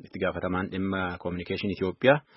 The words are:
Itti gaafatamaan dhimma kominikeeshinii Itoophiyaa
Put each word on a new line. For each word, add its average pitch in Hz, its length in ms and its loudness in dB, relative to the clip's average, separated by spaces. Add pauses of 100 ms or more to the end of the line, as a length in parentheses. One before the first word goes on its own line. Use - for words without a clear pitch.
Itti - 140 -12
gaafatamaan 90 520 0
dhimma 95 480 -2
kominikeeshinii 90 580 -4
Itoophiyaa 123 420 4 (180)